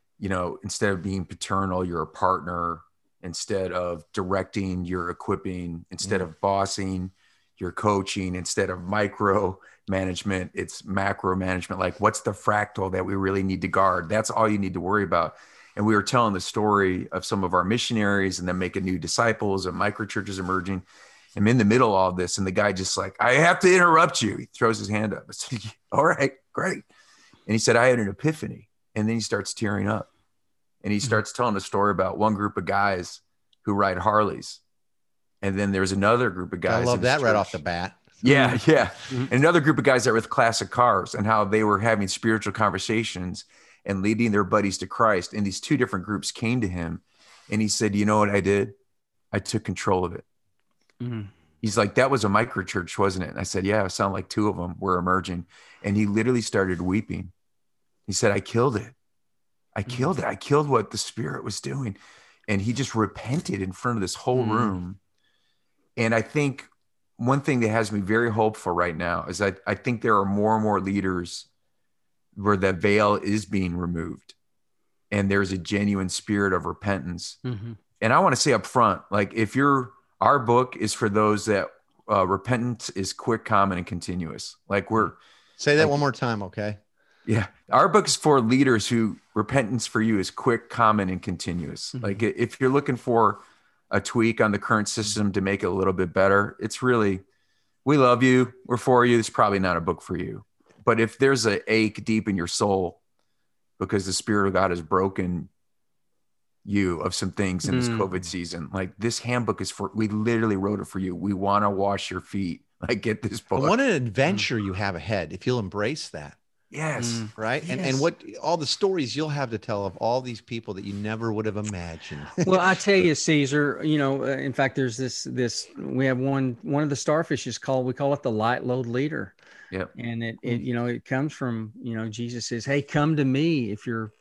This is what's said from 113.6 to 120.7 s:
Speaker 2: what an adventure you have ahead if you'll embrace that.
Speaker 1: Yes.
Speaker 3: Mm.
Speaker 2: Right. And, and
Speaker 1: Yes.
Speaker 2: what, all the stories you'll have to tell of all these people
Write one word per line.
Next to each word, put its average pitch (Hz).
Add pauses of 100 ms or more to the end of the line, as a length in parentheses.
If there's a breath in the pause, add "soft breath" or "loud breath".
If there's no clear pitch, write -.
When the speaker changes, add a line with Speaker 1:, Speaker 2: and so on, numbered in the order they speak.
Speaker 2:
what 196
an 269
adventure 131
you 98
have 98
ahead 85
if 92
you'll 123
embrace 104
that. 76 (340)
Speaker 1:
Yes. 135
Speaker 3:
Mm. 110
Speaker 2:
Right. 110
And, 131
and 131
Speaker 1:
Yes. 135
Speaker 2:
what, - (200)
all 165
the 147
stories 160
you'll 156
have 143
to 113
tell 101
of 90
all 117
these 123
people 113